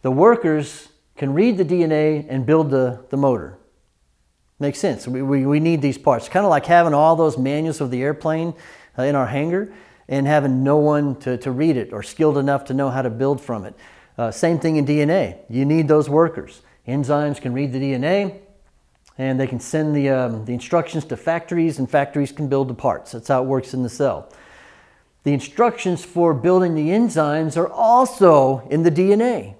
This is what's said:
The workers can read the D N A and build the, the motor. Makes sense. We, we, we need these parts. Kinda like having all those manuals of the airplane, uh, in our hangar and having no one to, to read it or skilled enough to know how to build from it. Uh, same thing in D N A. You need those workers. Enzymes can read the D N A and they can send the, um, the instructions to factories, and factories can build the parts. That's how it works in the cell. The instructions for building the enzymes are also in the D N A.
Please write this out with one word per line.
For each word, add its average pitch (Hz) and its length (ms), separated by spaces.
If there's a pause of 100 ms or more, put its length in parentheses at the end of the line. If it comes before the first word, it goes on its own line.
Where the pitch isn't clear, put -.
The 131 80
workers 156 760 (260)
can 139 180
read 202 240
the 185 60
D 170 200
N 160 80
A 151 380
and 127 160
build 156 240
the, 131 400
the 139 80
motor. 117 400 (1000)
Makes 143 200
sense. 139 280
We, 127 140
we, 135 240
we 143 140
need 160 220
these 135 160
parts. 123 320
Kinda 202 180
like 151 200
having 170 260
all 156 220
those 156 220
manuals 147 440
of 135 80
the 123 140
airplane, 160 500 (440)
uh, 123 60
in 143 120
our 131 120
hangar 165 460 (340)
and 139 200
having 139 360
no 143 140
one 147 400
to, 127 200
to 135 140
read 139 260
it - 160
or 101 100
skilled 151 340
enough 139 280
to 139 100
know 139 140
how 131 120
to 123 80
build 131 320
from 107 240
it. 101 80 (440)
Uh, 117 140
same 165 280
thing 160 180
in 143 80
D 147 160
N 147 80
A. 160 300 (100)
You 127 160
need 156 220
those 151 240
workers. 156 500 (260)
Enzymes 143 540
can 123 120
read 131 200
the 131 60
D 139 140
N 127 100
A 190 360 (800)
and 131 220
they 135 80
can 127 120
send 151 360
the, 139 140
um, 117 360
the 123 80
instructions 160 520
to 120 120
factories, 165 640
and 127 100
factories 143 420
can 151 160
build 135 200
the 127 60
parts. - 380
That's 113 160
how 131 140
it 131 60
works 131 260
in 131 80
the 120 80
cell. 117 420 (920)
The 143 100
instructions 190 720
for 170 280
building 175 420
the 156 140
enzymes 160 680
are 170 100
also 185 1000
in 151 140
the 165 80
D 185 200
N 214 100
A. 165 380